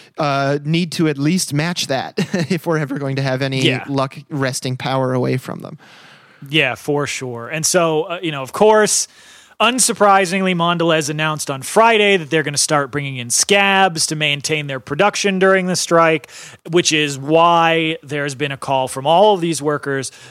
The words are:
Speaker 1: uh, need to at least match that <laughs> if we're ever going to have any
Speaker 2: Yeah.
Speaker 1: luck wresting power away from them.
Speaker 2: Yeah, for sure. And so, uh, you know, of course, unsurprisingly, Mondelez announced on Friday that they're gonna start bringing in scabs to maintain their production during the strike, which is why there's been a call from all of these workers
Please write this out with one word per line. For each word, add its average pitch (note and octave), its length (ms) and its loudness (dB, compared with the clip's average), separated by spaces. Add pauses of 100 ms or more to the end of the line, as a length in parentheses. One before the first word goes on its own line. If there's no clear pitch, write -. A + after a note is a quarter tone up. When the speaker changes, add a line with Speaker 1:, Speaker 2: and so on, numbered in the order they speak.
(180)
Speaker 1:
uh, C#3+ 480 0
need D#3+ 260 0
to E3 160 0
at C#3+ 100 -2
least D3+ 360 0
match D#3+ 340 -4
that B2+ 300 -4
<laughs> F3 340 -4
if F3 160 -4
we're E3 100 0
ever D#3 220 -4
going C3+ 160 -6
to C3+ 60 -4
have C3 200 -2
any C3+ 200 -2
Speaker 2:
Yeah. B2 260 0
Speaker 1:
luck C3+ 300 -4 (120)
wresting C3+ 460 -4
power C3 380 -2
away B2+ 240 0
from - 220 -10
them. F#2+ 180 -16 (720)
Speaker 2:
Yeah, C#3 260 0
for C#3+ 320 -2
sure. A#2+ 420 -10
And D#3+ 160 -6
so, E3 380 2
uh, F3+ 180 -8
you E3 100 -4
know, C#3+ 100 -8
of B2+ 100 -10
course, G#3+ 560 4 (540)
unsurprisingly, G3 960 2
Mondelez E3+ 540 0
announced D#3 420 -4
on C3+ 100 -8
Friday G#3 560 4
that D3+ 140 -8
they're D#3+ 100 2
gonna C#3+ 160 -6
start C#3+ 340 0
bringing C#3 260 -6
in A#2+ 120 -8
scabs F#3+ 800 2
to D#3+ 80 -4
maintain D3+ 500 -2
their C3+ 140 -8
production G3 580 0
during F#3+ 300 4
the F3+ 80 -2
strike, E3 560 2 (400)
which E3+ 200 2
is D3+ 280 0
why E3 840 4
there's C#3+ 320 -6
been C#3 180 -6
a C3+ 60 -8
call C3 300 -2
from C3+ 180 -10
all F#3+ 300 6
of F3 60 -4
these D#3+ 200 -2
workers C#3+ 500 -4 (200)